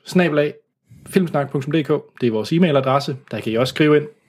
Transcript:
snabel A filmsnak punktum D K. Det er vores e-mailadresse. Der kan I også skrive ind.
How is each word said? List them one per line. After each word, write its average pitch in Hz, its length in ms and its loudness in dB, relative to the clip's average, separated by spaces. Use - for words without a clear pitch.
snabel 170 340 2
A 147 120 0
filmsnak 151 440 0
punktum 147 220 -4
D 160 120 0
K. - 40 -8
Det 127 60 0
er 120 40 2
vores 107 220 -4
e-mailadresse. 139 640 0
Der 110 100 -6
kan 110 120 -6
I 110 40 -2
også 127 180 2
skrive 151 220 4
ind. 147 100 0